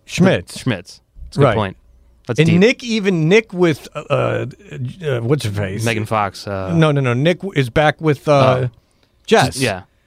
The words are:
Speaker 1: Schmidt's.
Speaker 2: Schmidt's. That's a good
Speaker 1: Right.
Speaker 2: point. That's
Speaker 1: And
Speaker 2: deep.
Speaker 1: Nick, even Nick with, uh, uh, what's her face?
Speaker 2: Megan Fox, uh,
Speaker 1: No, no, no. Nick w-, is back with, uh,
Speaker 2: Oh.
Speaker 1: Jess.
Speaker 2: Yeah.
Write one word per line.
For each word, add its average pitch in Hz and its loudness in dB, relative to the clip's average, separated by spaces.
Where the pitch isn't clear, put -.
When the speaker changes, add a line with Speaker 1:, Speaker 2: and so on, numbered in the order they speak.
Speaker 1:
Schmidt's. 160 0
Speaker 2:
Schmidt's. - -8
That's - -18
a 139 0
good 143 6
Speaker 1:
Right. 113 2
Speaker 2:
point. 101 -4
That's 117 -2
Speaker 1:
And 160 4
Speaker 2:
deep. 170 4
Speaker 1:
Nick, 254 2
even 196 0
Nick 220 2
with, 175 0
uh, 147 -10
uh, 120 -2
what's 131 -2
her 110 -4
face? 101 -4
Speaker 2:
Megan 110 -2
Fox, 104 -4
uh, 98 -6
Speaker 1:
No, 160 4
no, 143 0
no. 127 0
Nick 151 0
w-, 196 -10
is 131 0
back 151 0
with, 151 -2
uh, 131 2
Speaker 2:
Oh. - -10
Speaker 1:
Jess. 156 2
Speaker 2:
Yeah. 101 -2